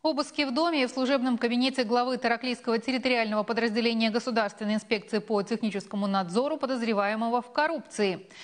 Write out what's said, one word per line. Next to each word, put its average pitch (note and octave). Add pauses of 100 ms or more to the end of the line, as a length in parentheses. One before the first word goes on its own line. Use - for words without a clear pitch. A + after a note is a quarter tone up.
Обыски D4
в C4+
доме D#4
и -
в A#3+
служебном C4
кабинете B3
главы A#3+
Тараклийского A#3
территориального A#3
подразделения A3+
Государственной G#3+
инспекции G#3+
по G#3
техническому G3+
надзору, G3
подозреваемого A3+
в -
коррупции. A#3+ (160)